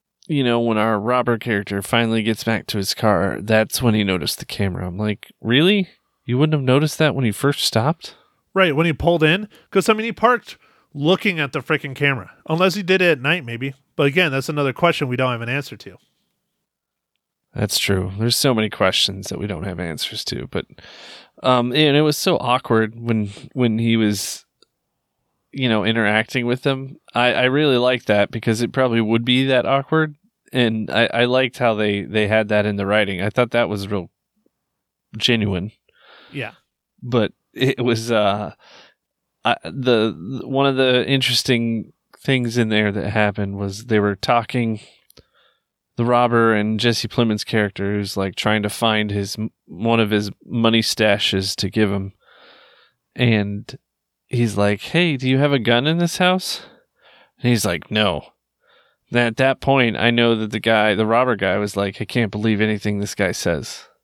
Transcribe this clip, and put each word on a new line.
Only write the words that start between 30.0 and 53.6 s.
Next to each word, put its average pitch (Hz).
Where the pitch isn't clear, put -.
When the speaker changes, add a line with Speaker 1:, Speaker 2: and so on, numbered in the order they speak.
Speaker 1:
And 113
I, 110
I 120
liked 127
how 117
they, 104
they 107
had 110
that 104
in 104
the 98
writing. 98
I 104
thought 120
that 120
was 98
real 98
genuine. 104
Speaker 2:
Yeah. 120
Speaker 1:
But 120
it 131
was, 117
uh, 104
I, 120
the, 110
one 135
of 135
the 127
interesting 117
things 123
in 113
there 107
that 98
happened 101
was 101
they 110
were 101
talking, 117
the 117
robber 117
and 107
Jesse 117
Plemons' 110
character, 101
who's, 104
like, 95
trying 107
to 104
find 107
his, 101
one 113
of 104
his 104
money 113
stashes 98
to 95
give 107
him. 98
And 107